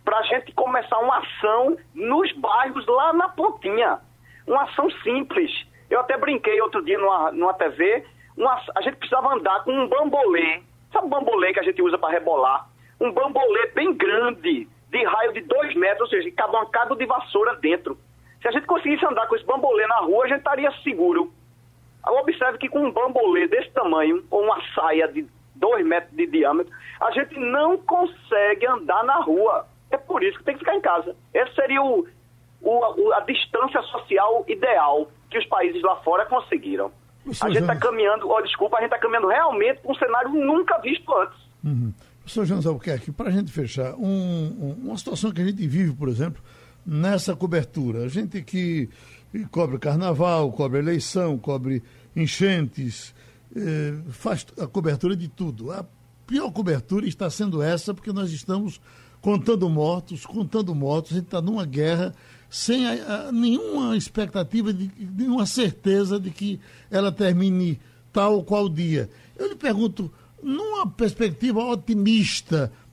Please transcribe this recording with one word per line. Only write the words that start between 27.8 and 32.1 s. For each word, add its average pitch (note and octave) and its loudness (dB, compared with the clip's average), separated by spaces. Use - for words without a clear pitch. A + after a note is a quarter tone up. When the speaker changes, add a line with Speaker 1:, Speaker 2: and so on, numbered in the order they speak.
Speaker 1:
andar B3 0
na C4+ 2
rua. F3+ 2
É C4+ 0
por - -4
isso F#4+ 0
que - -20
tem C#4 -2
que C#4 -14
ficar G4 0
em G4+ -2
casa. F3 0
Essa B3+ 2
seria C#4 2
o, B3+ 2